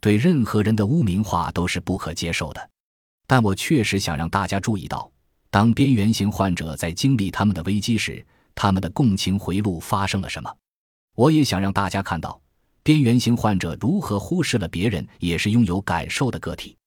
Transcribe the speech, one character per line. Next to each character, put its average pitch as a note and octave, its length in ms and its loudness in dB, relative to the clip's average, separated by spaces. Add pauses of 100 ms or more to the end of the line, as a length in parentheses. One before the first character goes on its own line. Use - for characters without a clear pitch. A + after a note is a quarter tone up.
对 G#2 160 4
任 C#3 280 2
何 G#2 200 0
人 A2 100 2
的 G#2+ 100 2
污 D3 200 2
名 F#2+ 180 2
化 E2+ 300 -2
都 F2 120 -2
是 F2+ 140 -4
不 F2+ 180 -4
可 - 160 -8
接 E2+ 200 -6
受 D#2 200 -6
的。 - 180 -16 (580)
但 C3 120 4
我 G2 140 2
确 B2 300 2
实 G2 160 0
想 E2+ 160 -4
让 E2 120 -4
大 F#2+ 200 -2
家 G2 100 -2
注 G#2+ 180 -4
意 D2+ 120 -10
到， - 200 -8 (440)
当 G#2+ 220 6
边 C#3 180 4
缘 G#2+ 180 4
型 G#2 220 0
患 F#2+ 220 0
者 D#2+ 200 -6
在 E2 160 -4
经 C3+ 240 2
历 G2 160 0
他 - 140 -2
们 G#2 100 2
的 E2 100 -6
危 G2+ 140 0
机 G#2+ 200 0
时， - 260 -6 (300)
他 G2+ 180 2
们 F#2 100 2
的 F#2 60 -4
共 A2+ 260 2
情 F#2+ 240 -2
回 F#2+ 200 -2
路 G2+ 200 -2
发 G2 280 -4
生 G2 160 -2
了 - 60 -8
什 - 140 -10
么。 - 80 -12 (640)
我 C#3 160 4
也 D#3 140 4
想 F#2+ 160 0
让 G2 100 0
大 G2 200 -2
家 G2 120 -4
看 F2 160 -4
到， - 220 -10 (420)
边 D3+ 200 4
缘 A#2+ 180 6
型 A#2 160 2
患 G#2 220 0
者 E2 200 -4
如 E3+ 220 0
何 G#2 180 -2
忽 F3 240 -2
视 - 140 -2
了 F#2+ 100 -2
别 F2 220 -2
人 F#2+ 180 -2 (120)
也 E2+ 180 -2
是 G#2 140 0
拥 A#2 160 6
有 F2 160 0
感 E2+ 260 -4
受 - 220 -2
的 D#2 80 -8
个 D#2 180 -8
体。 - 180 -18 (120)